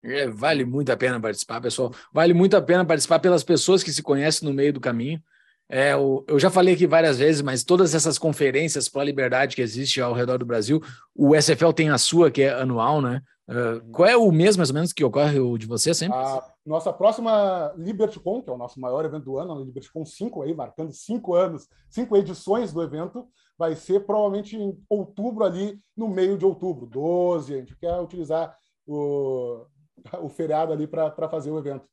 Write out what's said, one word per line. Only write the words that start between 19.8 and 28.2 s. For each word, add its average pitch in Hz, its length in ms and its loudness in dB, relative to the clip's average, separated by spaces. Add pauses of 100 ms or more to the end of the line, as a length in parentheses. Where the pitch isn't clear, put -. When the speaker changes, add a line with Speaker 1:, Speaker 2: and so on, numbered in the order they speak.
Speaker 2:
cinco 190 380 -10
aí, 156 100 -6
marcando 156 380 -10
cinco 220 420 -8
anos, 170 340 0 (220)
cinco 226 280 0
edições 185 560 -2
do 165 100 -4
evento, 170 420 -10 (320)
vai 165 160 -2
ser 185 280 -2
provavelmente 208 560 -2
em 196 200 -6 (120)
outubro 214 560 -2
ali, 196 340 -4 (160)
no 220 140 -6
meio 190 280 0
de 175 80 -2
outubro, 175 400 -2
doze, 156 680 -2
a 135 40 -6
gente 127 200 -14
quer 170 220 -6
utilizar 165 540 -6 (320)